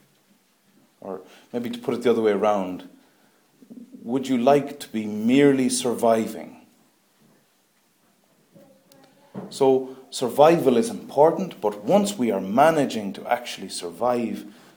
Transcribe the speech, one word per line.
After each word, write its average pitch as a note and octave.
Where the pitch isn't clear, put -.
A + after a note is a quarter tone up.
Or F#2+
maybe A#2+
to -
put -
it A#2
the B2
other A2+
way G#2+
around, G2
would C3
you C3
like C#3
to -
be A2
merely B2+
surviving? A2+
So C3
survival C3
is A2+
important, D#3+
but G2+
once G3
we A#2+
are F#2+
managing A2
to -
actually -
survive, G2+